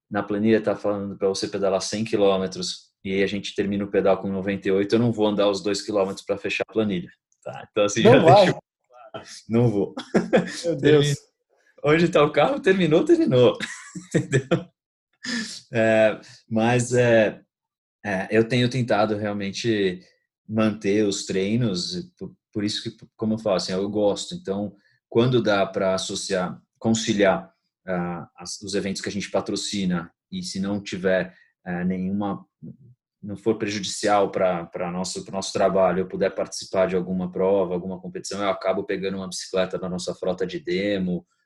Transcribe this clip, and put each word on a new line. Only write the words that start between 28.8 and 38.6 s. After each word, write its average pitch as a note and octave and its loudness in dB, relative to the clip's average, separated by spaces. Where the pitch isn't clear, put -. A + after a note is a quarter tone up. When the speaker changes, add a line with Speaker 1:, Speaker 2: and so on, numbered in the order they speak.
Speaker 1:
que - -8
a - -4
gente F#2+ -6
patrocina, F#2+ -2
e F#2 -8
se F#2 -8
não G2 -2
tiver, F#2 -2
eh, F2 -6
nenhuma, F#2+ -4
não G2+ -10
for A2 0
prejudicial G#2 0
pra, F2+ 0
pra F2 -8
nosso, F#2 -6
pro - -14
nosso F#2+ -6
trabalho, F#2 2
eu F2+ -2
puder F#2+ -2
participar - -2
de F#2 -2
alguma F2+ -4
prova, F#2 2
alguma F2+ -6
competição, F#2+ -10
eu G2+ 0
acabo F#2+ -2